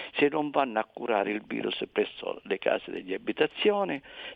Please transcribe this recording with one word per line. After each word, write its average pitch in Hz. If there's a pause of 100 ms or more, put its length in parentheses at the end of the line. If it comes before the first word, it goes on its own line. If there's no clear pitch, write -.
(180)
se 147
non 151
vanno 135
a 110
curare 104
il 107
virus 107 (100)
presso -
le 95
case -
degli 90
abitazioni, 156 (340)